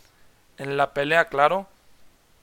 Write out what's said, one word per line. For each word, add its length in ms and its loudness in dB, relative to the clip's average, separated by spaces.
en 200 -8
la 160 -2
pelea, 360 0
claro. 400 0